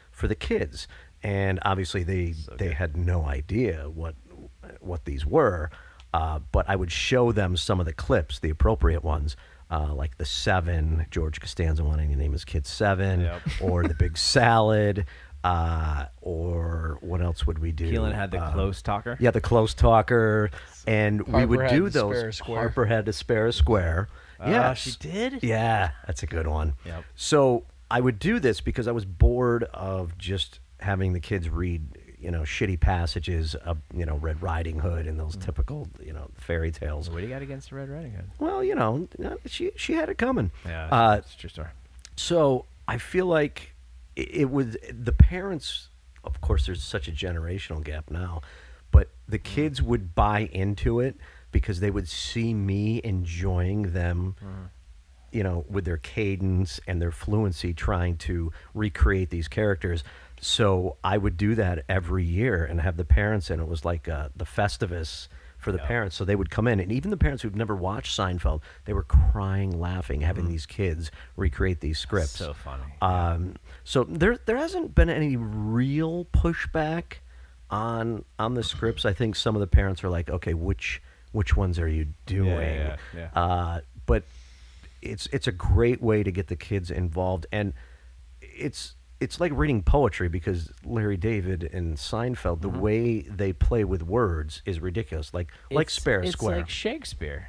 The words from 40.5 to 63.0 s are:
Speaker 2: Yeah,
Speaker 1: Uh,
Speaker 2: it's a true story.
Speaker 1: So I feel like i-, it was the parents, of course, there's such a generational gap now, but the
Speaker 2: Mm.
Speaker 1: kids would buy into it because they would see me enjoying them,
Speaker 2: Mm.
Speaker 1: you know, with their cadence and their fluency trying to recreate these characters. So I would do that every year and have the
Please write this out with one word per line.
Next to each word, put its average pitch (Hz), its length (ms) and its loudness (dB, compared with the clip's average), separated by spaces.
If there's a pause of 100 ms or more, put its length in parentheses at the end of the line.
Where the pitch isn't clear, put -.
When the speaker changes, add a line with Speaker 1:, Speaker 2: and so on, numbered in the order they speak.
Speaker 2:
Yeah, 82 260 -8
Speaker 1:
Uh, 117 280 8
Speaker 2:
it's - 160 -10
a - 40 -20
true - 120 -14
story. 78 180 -10 (480)
Speaker 1:
So 143 480 4 (240)
I 117 100 -2
feel 180 280 -2
like 156 480 0 (440)
i-, - 100 -4
it 143 220 0
was 131 260 0 (160)
the 117 200 -2
parents, - 760 4 (360)
of - 160 -6
course, - 260 4
there's 87 160 -4
such - 240 -6
a 80 60 -8
generational 85 720 -4
gap 76 260 -8
now, 85 300 -6 (500)
but - 180 8 (200)
the 104 100 -2
Speaker 2:
Mm. - 60 -6
Speaker 1:
kids 147 380 -2
would 113 340 0
buy 104 240 4 (120)
into 101 460 0
it 131 180 -2 (360)
because 90 280 0
they 101 100 2
would 95 180 -4
see 117 460 -4
me 104 500 0
enjoying 92 880 0
them, 87 500 -2
Speaker 2:
Mm. 95 260 -14 (640)
Speaker 1:
you 110 100 -2
know, 87 260 0
with 98 160 -2
their 85 140 -2
cadence 95 880 -2
and 90 140 -2
their 85 120 0
fluency 95 640 -2
trying 87 440 0
to 85 320 -2 (240)
recreate 101 560 2
these 85 180 -4
characters. 92 540 0 (380)
So 92 640 2
I 95 140 2
would 92 180 0
do 101 180 4
that 90 340 0
every 92 360 0
year 90 400 2
and 80 160 -2
have 85 160 0
the 87 80 -2